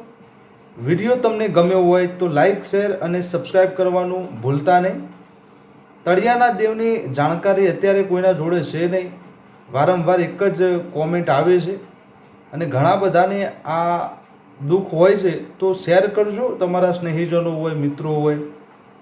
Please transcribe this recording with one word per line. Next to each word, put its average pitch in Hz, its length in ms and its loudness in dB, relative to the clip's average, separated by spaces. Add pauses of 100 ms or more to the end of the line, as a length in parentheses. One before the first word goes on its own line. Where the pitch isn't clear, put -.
(840)
વીડિયો 202 320 0
તમને 220 320 0
ગમ્યો 180 340 4
હોય 180 240 4
તો 180 200 -4
like, 170 360 2
શેર 202 340 -2
અને 175 240 -4
સબસ્ક્રાઇબ 185 500 0
કરવાનું 180 720 -2
ભૂલતા 143 400 2
નહીં. 185 280 -4 (960)
તળિયાના 233 440 2
દેવની 220 600 -2
જાણકારી 170 600 2
અત્યારે 196 340 2
કોઈના 180 300 2
જોડે 165 300 -2
છે 160 280 -4
નહીં, 185 200 -4 (600)
વારંવાર 175 480 2
એક - 220 -4
જ 180 360 0
કોમેન્ટ 165 520 -4
આવે 170 300 4
છે, 180 160 -4 (760)
અને 160 140 -6
ઘણા 147 300 2
બધાને 196 560 0 (120)
આ 170 440 -2 (600)
દુઃખ 185 260 0
હોય 190 220 6
છે, 175 420 -4
તો 190 140 0
શેર 185 340 2
કરજો. 208 420 -2
તમારા 180 440 0
સ્નેહીજનો 170 600 -2
હોય, 156 220 -4
મિત્રો 147 400 -4
હોય, 147 240 0 (640)